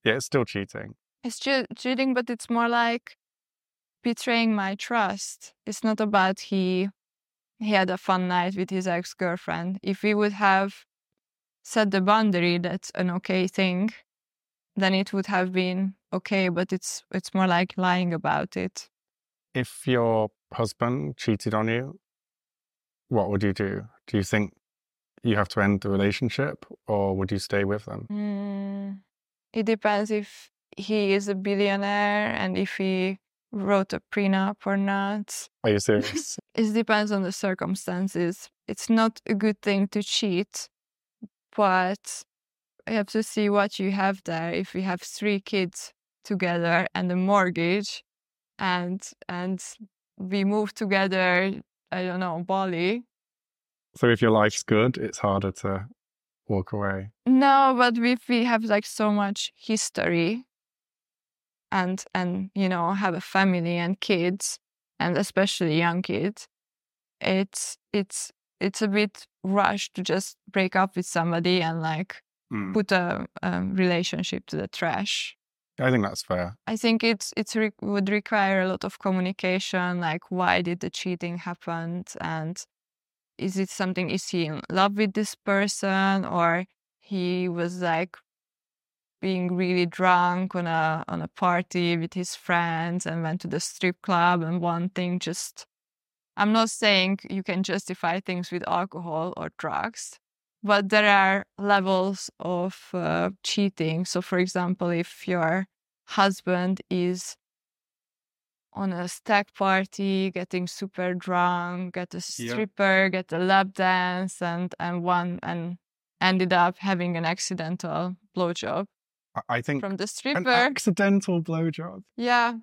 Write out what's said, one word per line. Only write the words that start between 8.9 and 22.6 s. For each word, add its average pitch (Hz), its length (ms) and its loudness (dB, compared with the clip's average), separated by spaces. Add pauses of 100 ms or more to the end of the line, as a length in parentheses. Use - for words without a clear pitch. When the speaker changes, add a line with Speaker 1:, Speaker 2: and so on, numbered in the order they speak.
Speaker 2:
If 190 220 -4
we 214 100 2
would 208 200 2
have 196 500 2 (800)
set 214 280 2
the 190 100 4
boundary 185 560 4
that's 180 380 -4
an 180 160 0
okay 185 360 0
thing, 185 420 0 (840)
then 190 180 2
it 190 200 0
would 196 140 -2
have 185 260 0
been 185 420 0 (160)
okay, 190 380 0
but 175 240 0
it's, - 380 -8
it's - 220 -6
more 190 140 4
like 180 300 2
lying 180 360 2
about 151 440 -2
it. - 320 -8 (640)
Speaker 1:
If - 340 -4
your 113 440 2 (220)
husband 127 640 -2
cheated 107 360 -2
on 107 160 0
you, 131 300 -4 (1080)